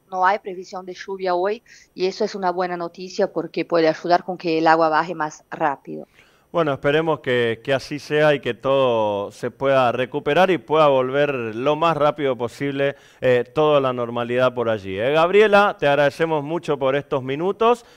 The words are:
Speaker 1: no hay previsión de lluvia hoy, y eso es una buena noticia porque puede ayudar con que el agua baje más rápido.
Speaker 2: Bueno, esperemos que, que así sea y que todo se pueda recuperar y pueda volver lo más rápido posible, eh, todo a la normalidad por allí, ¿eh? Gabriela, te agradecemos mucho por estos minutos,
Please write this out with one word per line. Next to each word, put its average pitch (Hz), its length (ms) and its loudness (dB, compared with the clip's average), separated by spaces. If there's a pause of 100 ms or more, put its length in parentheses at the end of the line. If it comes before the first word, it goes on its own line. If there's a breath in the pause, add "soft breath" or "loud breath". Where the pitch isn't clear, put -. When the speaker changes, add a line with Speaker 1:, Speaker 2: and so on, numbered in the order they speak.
Speaker 1:
no 185 160 0
hay 202 140 2
previsión 185 460 -12
de 185 80 -12
lluvia 185 420 -4
hoy, 202 260 -2 (320 soft breath)
y 180 120 -4
eso 190 180 -2
es 208 120 -2
una 190 160 -2
buena 180 260 -4
noticia 185 540 -4
porque 165 340 -6
puede 165 220 2
ayudar 175 360 0
con 180 140 -8
que 160 200 -2
el 165 100 2
agua 160 220 6
baje 165 240 0
más 156 380 -8
rápido. 156 560 -6 (420 soft breath)
Speaker 2:
Bueno, 160 220 0
esperemos 147 480 0
que, 120 420 0
que 139 120 -2
así 135 260 -4
sea 151 340 2
y 139 60 -2
que 120 140 -4
todo 110 760 0
se 120 200 -8
pueda 135 400 2
recuperar 143 580 0
y 175 80 0
pueda 151 300 2
volver 139 460 2
lo 120 420 -2
más 160 220 0
rápido 143 400 0
posible, 139 580 -4 (240 soft breath)
eh, 123 240 2 (100)
todo 151 220 4
a 139 60 4
la 131 100 0
normalidad 123 640 -2
por 117 160 -2
allí, 98 280 -4
¿eh? 120 140 -2
Gabriela, 202 640 4
te 151 100 0
agradecemos 143 580 0
mucho 160 340 -4
por 135 160 0
estos 139 260 -4
minutos, 190 640 -2 (120)